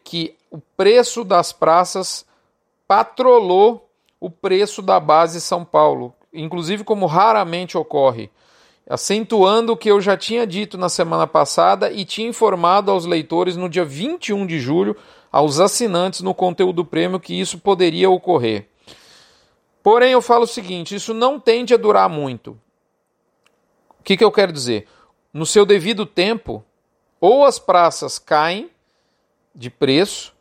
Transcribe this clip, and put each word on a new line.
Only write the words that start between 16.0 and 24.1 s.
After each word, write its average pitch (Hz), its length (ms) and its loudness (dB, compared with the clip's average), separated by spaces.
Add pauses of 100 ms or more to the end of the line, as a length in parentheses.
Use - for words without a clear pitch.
no 185 140 -4
conteúdo 180 500 -2
prêmio, 175 340 -4
que 175 140 -12
isso 180 240 -6
poderia 180 540 0
ocorrer. 123 580 0 (1120)
Porém, 240 300 4
eu 247 80 4
falo 240 240 2
o - 20 -4
seguinte, 180 480 -10
isso 214 200 -8
não 254 260 0
tende 233 320 0
a 233 60 4
durar 196 280 2
muito. 143 440 -6 (1500)
O - 60 -20
que 196 100 2